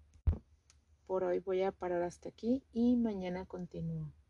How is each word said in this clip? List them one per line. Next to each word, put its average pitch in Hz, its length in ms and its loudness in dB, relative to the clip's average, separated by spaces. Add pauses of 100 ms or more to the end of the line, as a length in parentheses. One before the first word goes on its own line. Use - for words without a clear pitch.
(1080)
Por 190 180 0
hoy 180 160 0
voy 185 220 0
a 190 100 2
parar 175 300 -2
hasta - 260 -6
aquí 247 340 -2 (100)
y 240 240 4
mañana 185 500 -2
continúo. 165 640 -6 (180)